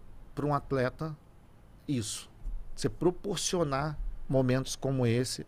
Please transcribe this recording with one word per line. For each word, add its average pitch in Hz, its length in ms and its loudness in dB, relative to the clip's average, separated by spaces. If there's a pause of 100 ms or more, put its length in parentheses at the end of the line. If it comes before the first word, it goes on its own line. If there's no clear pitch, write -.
(320)
pra 135 140 -2
um 147 80 2
atleta 135 600 0 (720)
isso. - 440 -2 (440)
Você - 140 -2
proporcionar 156 1080 0 (280)
momentos 131 480 4
como 131 320 2
esse 120 420 2